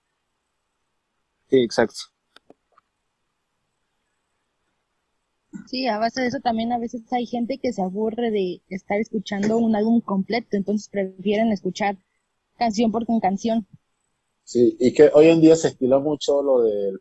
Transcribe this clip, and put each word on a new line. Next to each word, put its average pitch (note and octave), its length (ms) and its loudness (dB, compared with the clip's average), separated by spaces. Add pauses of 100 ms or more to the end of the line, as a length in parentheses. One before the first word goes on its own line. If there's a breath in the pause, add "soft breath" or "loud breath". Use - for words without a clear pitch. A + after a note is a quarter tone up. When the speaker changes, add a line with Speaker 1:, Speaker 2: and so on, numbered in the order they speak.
(1500)
Speaker 1:
Sí, C3+ 80 2
exacto. A#2 380 0 (3750)
Speaker 2:
Sí, B3+ 200 -6
a G#3+ 100 -2
base A#3 240 -4
de B3+ 60 -2
eso B3 120 -4
también A#3 320 -2
a A#3+ 60 -2
veces A#3 240 -8 (100)
hay B3 140 -2
gente A#3+ 340 -6
que B3 140 -4
se G3 80 -6
aburre A3 480 -4
de F#3+ 400 -4
estar G3 300 -6
escuchando G#3+ 580 -4
un A3+ 180 0
álbum A3+ 260 2
completo, G3+ 500 -4
entonces G3+ 380 -4
prefieren G3+ 640 -2
escuchar G3 460 -4 (600)
canción A3+ 340 0
por A3 160 -4
con A3+ 120 0
canción. G#3 480 -2 (760)
Speaker 3:
Sí, A#2+ 360 2
y B2 140 2
que D3+ 200 8
hoy D#3 160 8
en E3 120 4
día D#3+ 140 8
se D#3+ 140 -2
estila C3 280 0
mucho C#3+ 460 -2
lo C3 180 2
del G2+ 400 -2